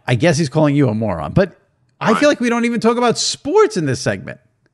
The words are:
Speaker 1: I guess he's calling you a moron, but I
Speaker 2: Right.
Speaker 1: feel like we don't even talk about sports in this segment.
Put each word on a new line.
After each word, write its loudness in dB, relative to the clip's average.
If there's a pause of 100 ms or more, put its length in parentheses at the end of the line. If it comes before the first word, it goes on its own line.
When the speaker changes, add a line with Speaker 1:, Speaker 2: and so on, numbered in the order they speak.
Speaker 1:
I 0
guess 2
he's 0
calling 0
you 2
a -2
moron, -6
but 0 (420)
I 0
Speaker 2:
Right. 0
Speaker 1:
feel 4
like 0
we -2
don't -2
even -2
talk 2
about 0
sports 0
in -2
this -2
segment. -6 (360)